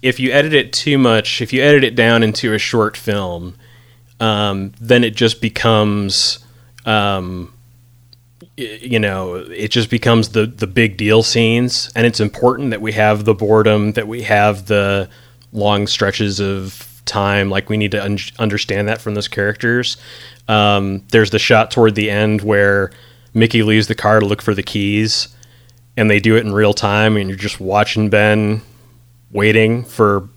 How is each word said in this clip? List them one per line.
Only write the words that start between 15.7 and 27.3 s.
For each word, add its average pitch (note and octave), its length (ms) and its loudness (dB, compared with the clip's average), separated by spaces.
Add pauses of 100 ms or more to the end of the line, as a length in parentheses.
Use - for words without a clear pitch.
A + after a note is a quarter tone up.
stretches G2+ 540 -2
of G2 640 -8
time. G2+ 440 0
Like, G2 200 -4
we G#2+ 80 -2
need G#2 140 -2
to G#2 120 -4
un-, G2+ 140 -4 (220)
understand G#2 500 -2
that A2+ 100 -4
from G#2 160 -6
those G#2 140 -6
characters. A#2 640 -2 (540)
Um, G2+ 600 0
there's A2 180 4
the G#2+ 100 0
shot A2 320 2
toward A2 240 4
the G#2 160 -2
end G#2+ 300 0
where G2+ 500 0 (420)
Mickey A2+ 300 2
leaves G#2+ 240 2
the A2 80 -4
car G#2+ 240 2
to G#2 60 0
look G2+ 160 -2
for G#2+ 120 0
the G2 100 -4
keys, G#2 680 -2 (640)
and G#2+ 140 2
they G#2 100 4
do A2 160 2
it A2+ 100 2
in G#2 60 -4
real G#2 220 2
time, G#2+ 420 2
and G2 140 -4
you're F#2+ 100 -10